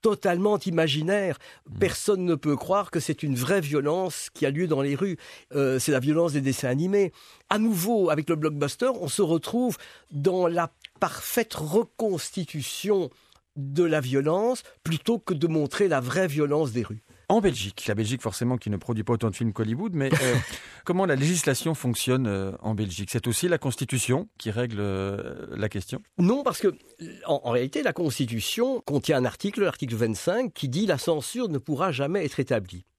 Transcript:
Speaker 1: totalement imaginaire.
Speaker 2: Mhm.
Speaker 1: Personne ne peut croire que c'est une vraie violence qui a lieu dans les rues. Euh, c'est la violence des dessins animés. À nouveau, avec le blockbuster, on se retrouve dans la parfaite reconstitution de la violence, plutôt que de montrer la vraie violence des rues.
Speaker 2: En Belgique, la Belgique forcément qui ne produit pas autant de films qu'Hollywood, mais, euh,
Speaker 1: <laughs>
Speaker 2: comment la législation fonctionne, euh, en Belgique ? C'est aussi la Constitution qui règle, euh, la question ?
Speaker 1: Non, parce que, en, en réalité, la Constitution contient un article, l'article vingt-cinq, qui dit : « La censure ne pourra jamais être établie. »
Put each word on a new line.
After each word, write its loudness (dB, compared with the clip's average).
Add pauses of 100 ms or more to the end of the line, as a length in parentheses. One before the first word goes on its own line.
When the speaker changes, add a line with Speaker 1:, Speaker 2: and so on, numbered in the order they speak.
Speaker 1:
totalement 2
imaginaire. 0 (320)
Speaker 2:
Mhm. -10
Speaker 1:
Personne 2
ne 4
peut 0
croire 0
que 0
c'est -4
une 0
vraie 2
violence -2
qui -2
a 2
lieu 0
dans 0
les 0
rues. -2 (380)
Euh, 2
c'est 2
la 4
violence 2
des 2
dessins 0
animés. 2 (360)
À 2
nouveau, 4
avec 0
le 4
blockbuster, 0 (100)
on -4
se 0
retrouve 0 (340)
dans 2
la 0 (280)
parfaite -2 (640)
reconstitution -2 (460)
de 0
la 4
violence, 2 (200)
plutôt 0
que -4
de 0
montrer 2
la 2
vraie 0
violence 0
des -2
rues. -8 (260)
Speaker 2:
En 4
Belgique, -2
la 0
Belgique -2
forcément -2
qui -6
ne -2
produit -4
pas 0
autant 0
de -4
films -2
qu'Hollywood, -2
mais, 0
euh, 2 (240)
Speaker 1:
<laughs> -20
Speaker 2:
comment 2
la 4
législation 2
fonctionne, 0
euh, -2 (100)
en -2
Belgique ? -4
C'est -2
aussi 0
la 2
Constitution -2 (100)
qui -6
règle, -2
euh, -4
la -2
question ? -8 (160)
Speaker 1:
Non, 4
parce -2
que, 2 (500)
en, 0
en -2
réalité, 0
la 0
Constitution -2
contient 0
un 2
article, -2
l'article -2
vingt-cinq, 0
qui -6
dit : « 0
La 2
censure -2
ne -2
pourra 0
jamais 0
être -4
établie. » -2 (140)